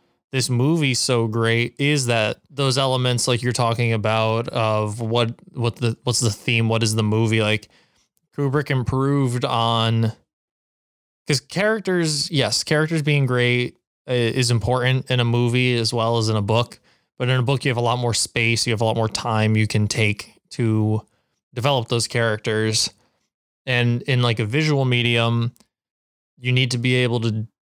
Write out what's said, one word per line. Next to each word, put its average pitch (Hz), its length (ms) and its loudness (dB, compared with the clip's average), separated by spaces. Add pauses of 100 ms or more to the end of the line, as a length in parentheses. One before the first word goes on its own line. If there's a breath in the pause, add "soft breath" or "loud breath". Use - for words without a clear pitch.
(320 soft breath)
this 131 180 -2
movie 135 440 2
so 120 340 0
great 113 500 0
is 143 280 0
that 113 320 0 (120)
those 135 280 -2
elements, 127 500 0
like 120 140 0
you're 123 100 -2
talking 117 400 0
about, 110 580 0
of 107 520 -2
what, 117 320 0 (200)
what 117 220 -2
the, 117 300 -2
what's 120 160 0
the 117 100 2
theme, 113 380 0
what 113 140 0
is 107 120 0
the 110 80 0
movie, 110 380 0
like, 107 260 -2 (680 soft breath)
Kubrick 143 320 -2
improved 131 760 0
on, 113 680 0 (1120)
'cause 143 140 0
characters, 180 880 -2
yes, 123 320 0
characters 156 380 0
being 143 240 2
great 123 500 0 (320)
i-, 131 60 -6
is 120 380 2
important 123 580 0
in 127 100 2
a 120 60 2
movie 120 500 2
as 113 180 0
well 117 260 0
as 110 100 0
in 110 60 0
a 104 60 2
book. 113 380 0 (380 soft breath)
But 123 120 -2
in 127 100 2
a 123 40 0
book, 131 220 -2
you 143 60 2
have 117 60 0
a 120 40 -2
lot 120 160 0
more 120 160 -2
space. 117 540 -2
You 113 60 0
have 107 80 -2
a 113 40 0
lot 110 120 0
more 110 120 0
time 110 480 0
you 110 100 2
can 107 200 0
take 104 460 -2 (180)
to 110 500 0 (540)
develop 120 320 0
those 117 200 -2
characters. 110 840 -2 (720)
And 120 380 0
in, 127 180 0
like, 120 180 0
a 113 60 0
visual 143 400 0
medium, 117 680 2 (840)
you 123 140 -4
need 127 200 2
to 123 60 -2
be 127 180 2
able 120 260 2
to, 110 260 -2 (200)